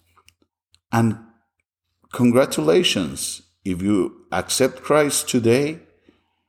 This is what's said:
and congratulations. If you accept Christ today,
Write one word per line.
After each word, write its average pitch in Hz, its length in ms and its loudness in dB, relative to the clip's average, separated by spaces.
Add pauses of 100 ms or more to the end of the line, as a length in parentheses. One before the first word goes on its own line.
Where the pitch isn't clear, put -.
(880)
and 113 280 0 (960)
congratulations. 127 1300 0 (240)
If 92 160 -6
you 98 500 -2
accept - 520 -2
Christ 147 440 0
today, 131 540 0 (680)